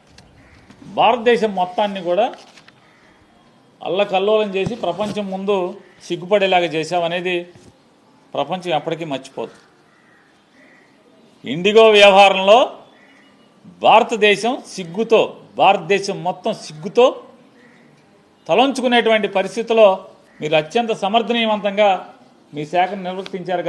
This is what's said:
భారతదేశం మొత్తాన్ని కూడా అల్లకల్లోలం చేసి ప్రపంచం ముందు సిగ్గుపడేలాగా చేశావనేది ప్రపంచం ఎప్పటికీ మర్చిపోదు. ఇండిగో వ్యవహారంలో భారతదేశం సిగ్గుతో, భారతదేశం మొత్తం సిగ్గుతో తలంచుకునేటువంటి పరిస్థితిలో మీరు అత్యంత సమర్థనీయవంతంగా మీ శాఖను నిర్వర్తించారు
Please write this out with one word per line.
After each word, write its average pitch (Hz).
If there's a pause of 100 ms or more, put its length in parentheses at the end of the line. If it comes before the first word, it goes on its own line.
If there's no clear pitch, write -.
(1000)
భారతదేశం 226 (100)
మొత్తాన్ని 196
కూడా 196 (1500)
అల్లకల్లోలం 202
చేసి 190 (100)
ప్రపంచం 202
ముందు 196 (500)
సిగ్గుపడేలాగా 180
చేశావనేది 175 (1000)
ప్రపంచం 170
ఎప్పటికీ 156
మర్చిపోదు. 131 (1900)
ఇండిగో 208
వ్యవహారంలో 196 (1300)
భారతదేశం 208 (180)
సిగ్గుతో, 190 (400)
భారతదేశం 190 (120)
మొత్తం 185 (120)
సిగ్గుతో 180 (1400)
తలంచుకునేటువంటి 226
పరిస్థితిలో 220 (540)
మీరు 151
అత్యంత 220 (120)
సమర్థనీయవంతంగా 208 (680)
మీ 147 (100)
శాఖను 190
నిర్వర్తించారు 185